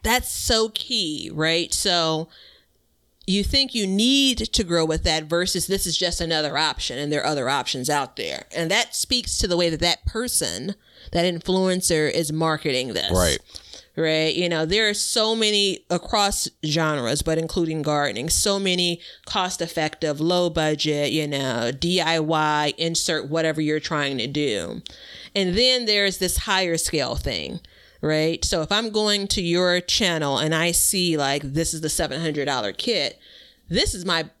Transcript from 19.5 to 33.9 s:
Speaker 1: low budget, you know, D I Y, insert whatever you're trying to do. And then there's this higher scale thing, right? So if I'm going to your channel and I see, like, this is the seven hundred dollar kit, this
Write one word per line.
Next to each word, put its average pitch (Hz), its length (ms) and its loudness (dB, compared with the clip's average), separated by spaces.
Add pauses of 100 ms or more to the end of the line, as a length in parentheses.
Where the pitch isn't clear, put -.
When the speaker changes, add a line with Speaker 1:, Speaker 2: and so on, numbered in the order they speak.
Speaker 1:
low 180 280 2
budget, 151 640 0
you 151 160 0
know, 131 500 -2
D 175 220 2
I 165 200 2
Y, 151 580 2
insert 165 520 -2
whatever 160 300 0
you're 151 220 0
trying 143 380 -2
to 110 80 -2
do. 127 540 -2 (540)
And 185 220 2
then 254 280 4
there's 202 340 2
this 180 180 0
higher 190 400 0
scale 131 400 -2
thing, 87 420 -6 (400)
right? 156 460 0
So 170 160 0
if 156 100 -2
I'm 220 200 0
going 208 360 0
to 208 140 0
your 175 400 2
channel 160 560 0
and 156 180 0
I 165 160 2
see, 175 460 2
like, 143 260 0
this 147 300 -2
is 156 80 -8
the 156 80 -2
seven 151 320 -2
hundred 147 240 -2
dollar 123 260 -2
kit, 160 480 -2 (480)
this 240 260 0